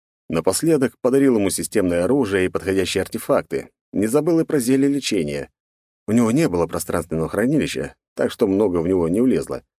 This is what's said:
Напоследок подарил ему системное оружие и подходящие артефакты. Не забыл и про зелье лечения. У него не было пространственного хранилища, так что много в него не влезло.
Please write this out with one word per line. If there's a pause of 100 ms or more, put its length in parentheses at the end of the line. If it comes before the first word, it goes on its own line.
(280)
Напоследок
подарил
ему
системное
оружие
и
подходящие
артефакты. (240)
Не
забыл
и
про
зелье
лечения. (580)
У
него
не
было
пространственного
хранилища, (200)
так
что
много
в
него
не
влезло. (160)